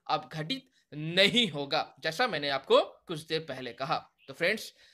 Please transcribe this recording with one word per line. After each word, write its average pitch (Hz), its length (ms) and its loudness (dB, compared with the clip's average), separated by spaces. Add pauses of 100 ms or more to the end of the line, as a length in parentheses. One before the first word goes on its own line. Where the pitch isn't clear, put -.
अपघटित 156 600 -4 (240)
नहीं 180 560 2
होगा, 143 520 -4
जैसा 160 260 0
मैंने 151 240 -2
आपको 170 300 6
कुछ 185 400 -4
देर 160 200 -4
पहले 135 340 -10
कहा। 135 240 -2 (300)
तो 135 60 -14
फ्रेंड्स, 190 380 -2 (220)